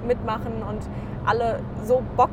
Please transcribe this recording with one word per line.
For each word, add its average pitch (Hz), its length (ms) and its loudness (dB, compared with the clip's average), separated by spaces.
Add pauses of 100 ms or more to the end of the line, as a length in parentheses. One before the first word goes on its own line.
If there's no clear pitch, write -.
mitmachen 220 640 -2
und 214 180 -4 (400)
alle 226 340 2 (240)
so 247 180 4 (140)
Bock 285 160 6